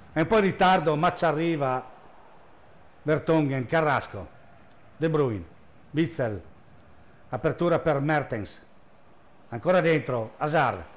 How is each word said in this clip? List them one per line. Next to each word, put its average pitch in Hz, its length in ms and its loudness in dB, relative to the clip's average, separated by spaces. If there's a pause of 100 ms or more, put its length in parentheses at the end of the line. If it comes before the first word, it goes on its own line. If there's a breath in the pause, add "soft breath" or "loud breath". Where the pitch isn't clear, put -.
(120)
è 156 80 0
un 160 60 0
po' 220 100 2
in 214 60 4
ritardo, 180 540 2
ma 170 180 0
ci - 100 -2
arriva 147 580 0 (1160)
Vertonghen, 147 640 0
Carrasco, 127 640 -2 (720)
De 160 100 0
Bruyne, 127 360 0 (480)
Witzel, 139 500 -2 (880 soft breath)
apertura 160 480 0
per 147 220 0
Mertens, 139 600 -2 (880)
ancora 180 320 0
dentro, 131 560 0
Hazard. 135 480 0 (120)